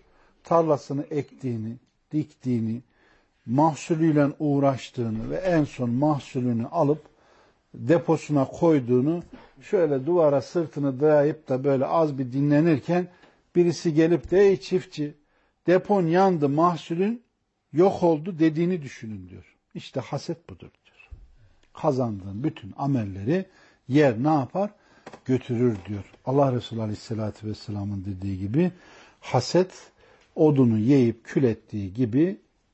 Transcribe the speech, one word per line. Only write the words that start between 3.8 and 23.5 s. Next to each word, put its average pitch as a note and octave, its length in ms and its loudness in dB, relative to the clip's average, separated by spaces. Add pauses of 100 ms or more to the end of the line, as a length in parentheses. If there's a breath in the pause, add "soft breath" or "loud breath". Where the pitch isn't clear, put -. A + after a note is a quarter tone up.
uğraştığını C3 920 -2
ve D3 60 -6
en F3 280 0
son A#2+ 260 -6
mahsulünü B2 760 -2
alıp D#3 360 0 (720 soft breath)
deposuna D3 720 0
koyduğunu, D3 800 0 (400 loud breath)
şöyle D3 440 0
duvara D3+ 360 4
sırtını C#3+ 580 -4
dayayıp D3+ 480 2
da C3 160 -2
böyle C3+ 220 2
az D#3 320 0
bir B2+ 140 -6
dinlenirken D3+ 760 2 (480 soft breath)
birisi F3 380 2
gelip E3 360 2
de, F3+ 100 4
'Ey G3 200 6
çiftçi, D3+ 540 -6 (520)
depon F#3 400 2
yandı, E3+ 420 2
mahsulün E3+ 720 -2 (500)
yok F#3 300 2
oldu,' E3 360 0
dediğini D#3+ 440 0
düşünün," G#2+ 460 -14
diyor. F#2 280 -20 (180)
"İşte - 260 -10
haset - 500 -10
budur," F2+ 200 -20 (140)
diyor. - 240 -20 (640)
"Kazandığın A2+ 720 -4
bütün D3+ 320 -8
amelleri C3 720 -4 (420 soft breath)